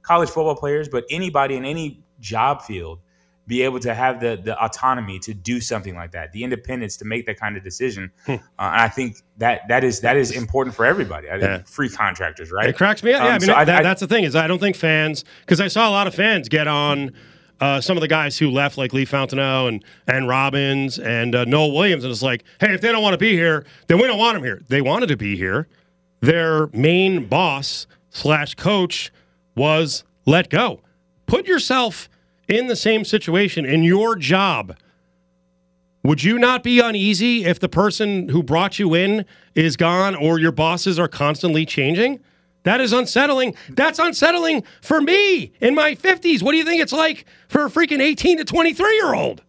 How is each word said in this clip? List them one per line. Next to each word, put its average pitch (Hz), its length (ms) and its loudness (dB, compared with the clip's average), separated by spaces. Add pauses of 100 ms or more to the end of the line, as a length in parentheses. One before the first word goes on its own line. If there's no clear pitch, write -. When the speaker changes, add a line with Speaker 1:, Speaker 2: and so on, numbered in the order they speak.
Speaker 1:
college 170 280 2
football 156 260 -2
players, 147 340 -4
but 123 200 -6
anybody 143 460 -2
in 127 80 -8
any 151 400 -8 (160)
job 117 420 -2
field, 85 380 -12 (480)
be 123 140 -2
able 127 180 -2
to 117 140 -4
have 123 260 -2
the, 113 240 -4
the 107 180 -6
autonomy 113 580 -2
to 110 140 -12
do 113 280 -6
something 101 340 -8
like 85 160 -14
that, 82 220 -14
the 110 100 -12
independence 123 540 -8
to 101 80 -16
make 110 200 -6
that 104 140 -10
kind 104 160 -8
of 95 80 -14
decision? 98 480 -8 (140)
Speaker 2:
Hmm. 143 80 -6
Speaker 1:
Uh, - 20 -4 (220)
and 95 240 0
I 113 80 4
think 123 260 -6 (220)
that, 117 320 0
that 131 160 2
is, 110 160 -2
that 120 160 2
is 123 140 0
important 123 440 -4
for 113 100 0
everybody. 90 440 -2
I 92 100 -8
think 95 40 0
Speaker 2:
Yeah. 95 220 -2
Speaker 1:
free 135 240 -6
contractors, 87 640 -4
right? 107 180 0
Speaker 2:
It - 60 -4
cracks 202 260 0
me 240 120 2
up. 277 80 2
Yeah, 247 60 2
Speaker 1:
Um, 247 80 2
Speaker 2:
I - 40 -2
mean, 190 80 2
Speaker 1:
so - 60 4
I, 151 100 6
Speaker 2:
that, 160 160 4
Speaker 1:
I 156 40 4
Speaker 2:
that's 185 180 0
the 185 60 -6
thing 214 180 2
is 131 100 -2
I 160 100 4
don't 175 140 -2
think 196 160 0
fans, 156 480 0 (240)
'cause 175 140 2
I 196 80 2
saw 220 200 2
a - 20 2
lot 202 140 2
of 185 80 -4
fans 180 360 0
get 151 180 -2
on, 147 440 0 (480)
uh, 139 220 0
some 185 160 -2
of 160 40 -2
the 160 60 -2
guys 151 300 0
who 151 120 2
left, 139 280 -2
like 127 160 -4
Lee 135 120 0
Fountainau 135 640 -2
and, 110 160 -6 (240)
and 127 220 -2
Robbins 135 680 -2
and, 117 380 -2
uh, 123 80 2
Noah 147 300 2
Williams, 160 320 0
and 131 60 -6
it's 110 100 -6
like, 127 240 -2 (160)
"Hey, 202 120 2
if 190 60 -4
they 220 100 0
don't 226 140 2
wanna 190 140 2
be 208 160 2
here, 160 320 0 (220)
then 170 100 4
we 254 100 6
don't 220 100 0
want 220 200 2
'em 135 80 -6
here." 107 240 -6
They 139 120 2
wanted 185 260 0
to 135 100 0
be 101 180 -4
here. 95 320 -2 (540)
Their 160 460 2
main 170 580 2
boss 143 600 0 (260)
slash 147 440 -2
coach 185 560 -2 (460)
was 156 480 0 (200)
let 170 240 4
go. 202 300 0 (460)
Put 381 220 0
yourself 254 600 0 (400)
in 240 200 0
the 220 100 -2
same 214 260 0
situation 180 640 0
in 160 180 4
your 208 320 4
job. 151 600 0 (1200)
Would 135 220 0
you 226 160 2
not 247 240 2
be 240 160 4
uneasy 214 640 2
if 170 160 0
the 185 80 -2
person 202 640 0
who 165 120 2
brought 165 380 0
you 175 140 2
in 202 320 0 (280)
is 156 220 2
gone 180 400 2
or 160 240 2
your 160 140 2
bosses 165 440 0
are 170 120 0
constantly 156 560 0
changing? 180 560 0 (420)
That 233 180 2
is 233 120 0
unsettling. 254 600 0 (140)
That's 302 300 0
unsettling 330 640 2 (180)
for 311 200 2
me 370 600 2
in 254 140 4
my 302 200 2
fifties. 349 480 2
What 269 80 2
do 320 60 4
you 320 80 2
think 330 160 2
it's 269 120 -2
like 320 320 0 (220)
for 196 180 2
a - 40 -2
freaking 302 320 0
eighteen 320 360 2
to 311 80 -6
twenty-three-year-old? 339 1040 0